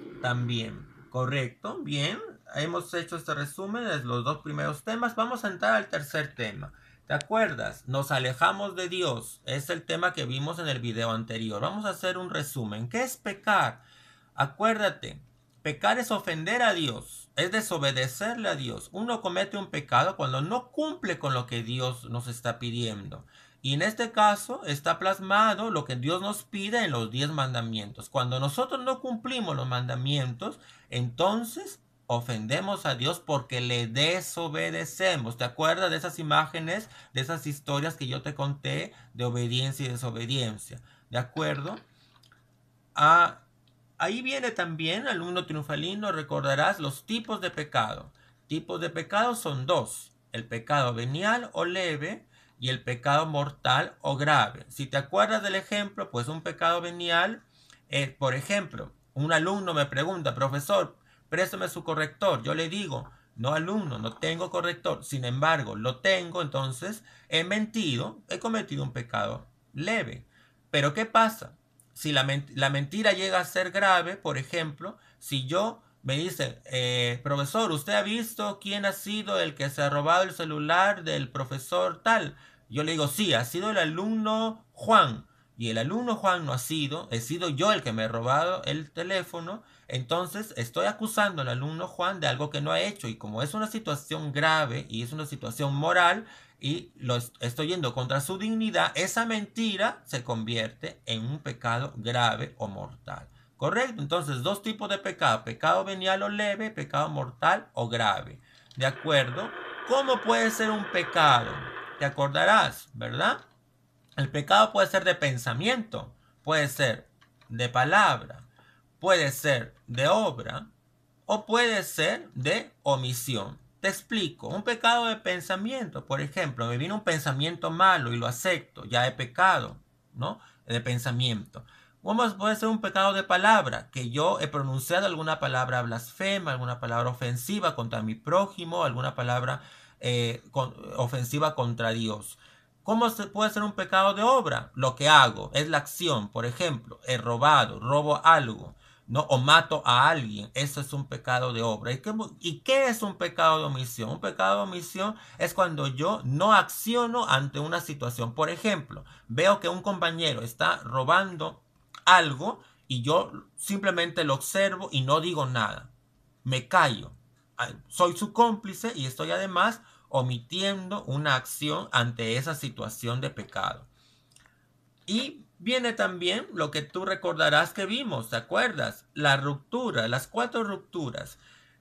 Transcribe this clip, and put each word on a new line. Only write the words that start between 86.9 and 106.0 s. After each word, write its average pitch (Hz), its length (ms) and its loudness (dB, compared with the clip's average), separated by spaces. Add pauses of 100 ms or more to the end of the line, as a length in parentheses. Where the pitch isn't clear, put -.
he 117 80 -2
sido 170 300 -2
yo 165 240 2
el 180 80 -2
que 120 100 -4
me 110 120 0
he 110 40 2
robado 131 560 2
el 147 280 -4
teléfono, 180 720 -6 (240)
entonces 175 680 -4
estoy 123 300 -2
acusando 208 560 0
al 127 80 -2
alumno 151 380 -4
Juan 180 320 -4
de 147 80 0
algo 135 240 -2
que 143 100 -4
no 151 100 0
ha 165 80 2
hecho. 202 280 -2
Y 113 100 -6
como 107 240 -6
es 143 140 -4
una 214 100 -2
situación 156 680 -6
grave 147 560 2
y 113 140 -6
es 120 100 -8
una 156 140 -6
situación 139 480 -4
moral, 175 540 4 (320)
y 143 360 -4
lo 123 200 -2
est-, 120 260 -6
estoy 123 280 -4
yendo 170 260 -2
contra 131 260 0
su 190 160 -4
dignidad, 214 580 0
esa 190 300 0
mentira 214 800 -2
se 123 180 -6
convierte 113 840 -4
en 113 180 -2
un 143 140 -4
pecado 123 580 -2
grave 120 640 0
o 107 80 -4
mortal. 98 600 -12 (300)
¿Correcto? 214 440 0
Entonces, 143 420 -2
dos 196 180 0
tipos 214 280 -6
de 196 100 -2
pecado, 175 440 0
pecado 160 400 2
venial 190 380 0